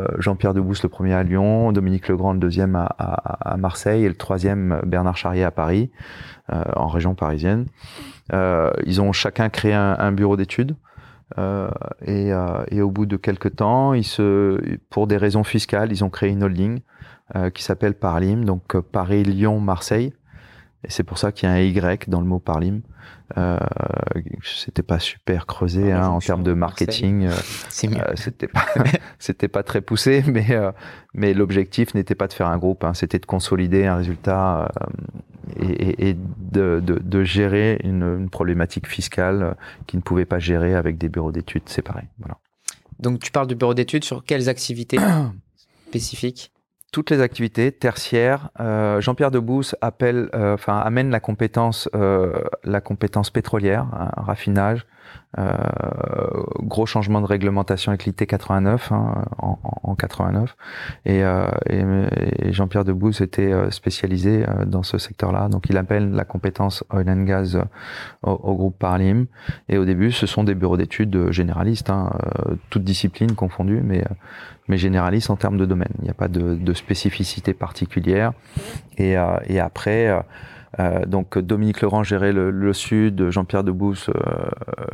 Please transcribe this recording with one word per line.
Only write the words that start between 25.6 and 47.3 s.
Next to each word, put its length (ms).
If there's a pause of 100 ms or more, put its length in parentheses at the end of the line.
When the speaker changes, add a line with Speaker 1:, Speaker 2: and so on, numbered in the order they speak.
Speaker 2:
Ah, 80
Speaker 1:
hein, 40
Speaker 2:
je 60
Speaker 1:
en 100
Speaker 2:
suis 80
Speaker 1:
termes 160
de 100
Speaker 2:
Marseille. 340
Speaker 1:
marketing, 380
euh, 60
Speaker 2:
<laughs> 380
C'est 180
mieux. 100
Speaker 1:
euh, 180
c'était 320
pas, 180 (280)
<laughs> 260
c'était 280
pas 160
très 180
poussé, 460
mais, 240
euh, 200 (420)
mais 200
l'objectif 600
n'était 200
pas 120
de 60
faire 140
un 100
groupe, 260
hein, 100
c'était 260
de 60
consolider 600
un 80
résultat, 680 (200)
euh, 40 (720)
et, 60
et, 440
et 40
de, 680
de, 160
de 240
gérer 600
une, 200
une 260
problématique 580
fiscale, 560
euh, 100 (320)
qu'ils 120
ne 60
pouvaient 220
pas 140
gérer 360
avec 220
des 120
bureaux 220
d'études 360
séparés. 400 (120)
Voilà. 180 (600)
Speaker 2:
Donc 200
tu 120
parles 160
de 80
bureau 180
d'études, 320
sur 180
quelles 240
activités 500 (460)
Speaker 1:
<clears throat> 440
Speaker 2:
spécifiques ? 640 (400)
Speaker 1:
Toutes 200
les 100
activités 500